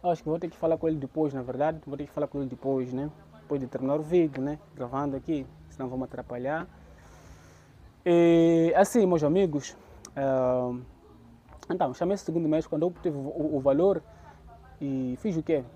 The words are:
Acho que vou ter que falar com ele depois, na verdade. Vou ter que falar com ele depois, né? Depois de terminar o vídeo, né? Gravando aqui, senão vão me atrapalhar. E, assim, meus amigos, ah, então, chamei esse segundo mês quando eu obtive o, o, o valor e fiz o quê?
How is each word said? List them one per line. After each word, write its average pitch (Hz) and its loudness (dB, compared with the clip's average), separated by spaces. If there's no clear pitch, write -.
Acho 175 0
que 156 -4
vou 165 0
ter 175 -6
que - -16
falar 165 0
com 165 -2
ele 160 0
depois, 139 -2
na 131 -6
verdade. 143 -2
Vou 139 -8
ter 139 -10
que - -18
falar 147 -4
com 143 -8
ele 131 -4
depois, 127 -2
né? 139 -4
Depois 143 -4
de 127 -6
terminar 135 -2
o 156 -6
vídeo, 156 2
né? 147 -4
Gravando 135 -4
aqui, 139 -4
senão 131 -10
vão 127 -8
me 131 -4
atrapalhar. 131 -8
E, 170 6
assim, 202 4
meus 170 2
amigos, 151 0
ah, 127 0
então, 175 -2
chamei 180 -2
esse 190 -12
segundo 165 -2
mês 156 0
quando 156 -2
eu 175 2
obtive 175 -4
o, 139 -8
o, 151 -4
o 139 2
valor 156 4
e 131 -4
fiz 190 -2
o 156 -2
quê? 147 0